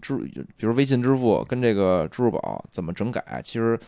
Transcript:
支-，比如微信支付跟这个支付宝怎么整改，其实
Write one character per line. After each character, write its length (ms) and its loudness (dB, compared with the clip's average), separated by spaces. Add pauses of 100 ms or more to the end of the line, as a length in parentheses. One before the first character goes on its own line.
支-， 160 -6 (380)
比 100 -4
如 80 2
微 120 4
信 180 2
支 140 4
付 320 4
跟 120 -2
这 140 2
个 340 2
支 140 -4
付 80 4
宝 400 -4
怎 100 -8
么 120 -6
整 180 -4
改， 320 -8
其 160 -6
实 180 2 (100)